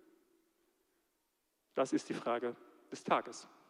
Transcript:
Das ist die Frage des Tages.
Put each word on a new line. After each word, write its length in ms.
Das 220
ist 160
die 40
Frage 400
des 120
Tages. 440